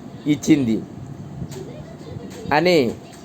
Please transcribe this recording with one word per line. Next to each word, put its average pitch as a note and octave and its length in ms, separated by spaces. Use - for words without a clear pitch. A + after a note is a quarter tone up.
ఇచ్చింది C#3 560
అని D#3 360